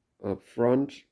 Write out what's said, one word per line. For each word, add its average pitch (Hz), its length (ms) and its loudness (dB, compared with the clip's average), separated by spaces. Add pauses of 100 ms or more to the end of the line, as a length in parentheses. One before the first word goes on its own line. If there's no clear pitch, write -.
(240)
up 98 200 -6
front 127 500 0 (180)